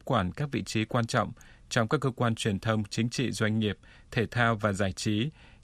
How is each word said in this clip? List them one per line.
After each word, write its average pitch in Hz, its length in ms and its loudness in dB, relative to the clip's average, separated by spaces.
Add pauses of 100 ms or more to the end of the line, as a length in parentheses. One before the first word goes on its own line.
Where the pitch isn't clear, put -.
quản 98 260 2
các 143 200 -4
vị 107 120 -2
trí 110 220 -2
quan 117 200 0
trọng 110 260 0 (380)
trong 113 180 2
các 147 140 2
cơ 135 100 0
quan 117 240 0
truyền 98 240 -2
thông, 110 240 0
chính 117 260 -2
trị, 117 220 -2
doanh 107 280 0
nghiệp, 104 180 0 (340)
thể 110 140 2
thao 117 300 2
và 104 180 2
giải 95 180 0
trí, 110 380 0 (340)